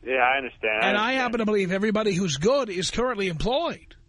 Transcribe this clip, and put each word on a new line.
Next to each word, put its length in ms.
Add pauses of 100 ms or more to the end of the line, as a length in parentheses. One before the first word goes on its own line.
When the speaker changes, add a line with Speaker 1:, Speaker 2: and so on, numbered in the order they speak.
Speaker 1:
Yeah, 100
I 220
understand. 460
I 60
Speaker 2:
And 80
I 40 (140)
Speaker 1:
understand. 60
Speaker 2:
happen 180
to 60
believe 260
everybody 420
who's 220
good 340
is 220
currently 380
employed. 680 (140)